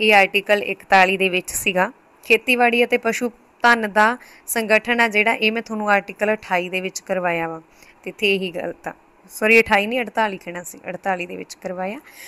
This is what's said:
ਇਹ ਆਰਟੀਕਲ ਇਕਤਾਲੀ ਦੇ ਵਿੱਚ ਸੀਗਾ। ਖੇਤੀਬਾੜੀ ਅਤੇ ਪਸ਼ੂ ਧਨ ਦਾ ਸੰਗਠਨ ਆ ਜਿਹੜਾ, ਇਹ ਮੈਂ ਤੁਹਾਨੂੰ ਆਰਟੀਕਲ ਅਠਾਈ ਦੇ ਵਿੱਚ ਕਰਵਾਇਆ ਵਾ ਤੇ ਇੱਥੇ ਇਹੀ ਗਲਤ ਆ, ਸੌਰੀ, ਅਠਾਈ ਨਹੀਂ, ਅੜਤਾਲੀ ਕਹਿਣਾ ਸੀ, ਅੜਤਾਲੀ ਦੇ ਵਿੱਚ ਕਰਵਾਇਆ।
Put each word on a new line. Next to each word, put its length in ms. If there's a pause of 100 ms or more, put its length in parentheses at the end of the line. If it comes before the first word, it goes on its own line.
ਇਹ 140
ਆਰਟੀਕਲ 500
ਇਕਤਾਲੀ 520
ਦੇ 120
ਵਿੱਚ 240
ਸੀਗਾ। 380 (360)
ਖੇਤੀਬਾੜੀ 580
ਅਤੇ 140
ਪਸ਼ੂ 320 (320)
ਧਨ 300
ਦਾ 240 (300)
ਸੰਗਠਨ 540
ਆ 80
ਜਿਹੜਾ, 240
ਇਹ 200
ਮੈਂ 100
ਤੁਹਾਨੂੰ 280
ਆਰਟੀਕਲ 440
ਅਠਾਈ 340
ਦੇ 120
ਵਿੱਚ 200
ਕਰਵਾਇਆ 480
ਵਾ 120 (440)
ਤੇ 60
ਇੱਥੇ 240
ਇਹੀ 160
ਗਲਤ 380
ਆ, 40 (380)
ਸੌਰੀ, 300
ਅਠਾਈ 260
ਨਹੀਂ, 140
ਅੜਤਾਲੀ 380
ਕਹਿਣਾ 240
ਸੀ, 160 (100)
ਅੜਤਾਲੀ 380
ਦੇ 100
ਵਿੱਚ 180
ਕਰਵਾਇਆ। 440 (300)